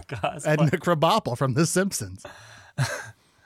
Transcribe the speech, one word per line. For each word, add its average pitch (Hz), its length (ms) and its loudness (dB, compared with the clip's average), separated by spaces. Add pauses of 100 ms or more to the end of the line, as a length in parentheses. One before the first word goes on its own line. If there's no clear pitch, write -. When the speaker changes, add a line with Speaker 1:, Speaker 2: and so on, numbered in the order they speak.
Speaker 1:
<laughs> - 40 -20
cosplay. 143 400 -6
Speaker 2:
Edna 156 240 4
Crabapple 170 680 2
from 131 160 0
The 160 120 4
Simpsons. 160 600 -2 (520)
Speaker 1:
<laughs> 123 80 0 (600)